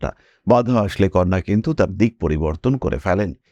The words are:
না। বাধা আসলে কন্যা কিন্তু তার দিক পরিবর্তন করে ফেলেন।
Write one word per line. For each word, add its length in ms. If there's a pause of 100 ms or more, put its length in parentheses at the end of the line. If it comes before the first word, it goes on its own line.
না। 120 (320)
বাধা 320
আসলে 300
কন্যা 320
কিন্তু 320
তার 160
দিক 300
পরিবর্তন 580
করে 220
ফেলেন। 340 (180)